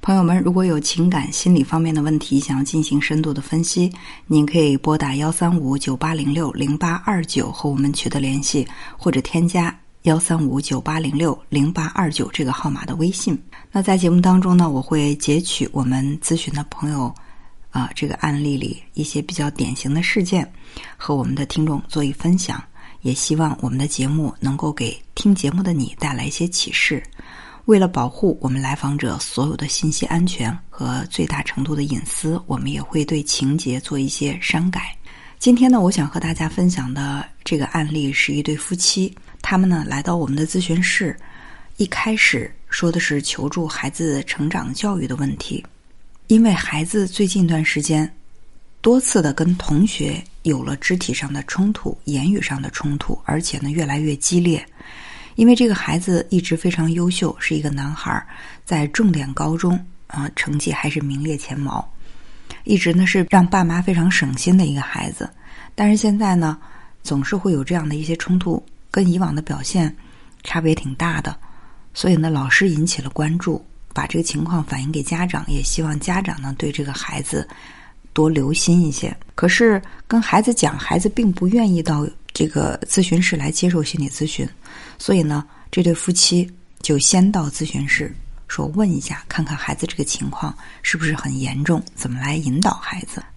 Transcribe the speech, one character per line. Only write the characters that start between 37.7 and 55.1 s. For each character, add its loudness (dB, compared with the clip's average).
例 0
是 0
一 0
对 -2
夫 -6
妻， 0
他 2
们 6
呢， 2
来 -4
到 0
我 0
们 -2
的 0
咨 -2
询 0
室， 0
一 2
开 -2
始 2
说 0
的 0
是 0
求 -4
助 -4
孩 -6
子 -2
成 -2
长 -4
教 -2
育 -2
的 -4
问 -2
题。 -8
因 8
为 6
孩 0
子 0
最 0
近 4
一 4
段 2
时 0
间 0
多 6
次 2
的 2
跟 2
同 2
学 -2
有 0
了 -2
肢 0
体 -4
上 -4
的 -6
冲 2
突、 -4
言 2
语 2
上 -4
的 -6
冲 -4
突， -2
而 0
且 -4
呢， -4
越 0
来 -2
越 0
激 2
烈。 2